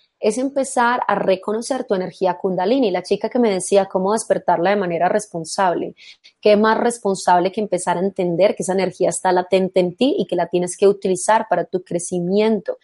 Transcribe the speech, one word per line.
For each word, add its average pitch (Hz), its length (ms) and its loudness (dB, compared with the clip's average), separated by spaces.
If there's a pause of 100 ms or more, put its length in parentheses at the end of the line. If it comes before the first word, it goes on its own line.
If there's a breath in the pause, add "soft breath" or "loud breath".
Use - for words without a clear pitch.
(220)
Es 214 160 0
empezar 254 680 0
a 202 80 2
reconocer 214 680 -2
tu 208 100 -2
energía 180 420 -2
kundalini. 196 540 0
La 180 100 -2
chica 202 260 -2
que 247 120 -2
me 233 120 2
decía 190 360 0
cómo 190 260 -2
despertarla 180 560 0
de 202 60 2
manera 175 340 0
responsable. 175 840 -4 (440 loud breath)
¿Qué 208 160 6
más 220 220 4
responsable 190 760 0
que - 80 -8
empezar 180 380 -2
a 175 40 -4
entender 190 540 0
que - 60 -6
esa 185 120 -2
energía 180 360 0
está 185 220 0
latente 185 480 0
en 180 160 0
ti 269 240 2
y 196 80 -4
que - 80 -6
la 175 100 -2
tienes 175 320 -4
que 196 100 4
utilizar 202 640 0
para 170 160 0
tu 185 180 -6
crecimiento? 185 1000 -2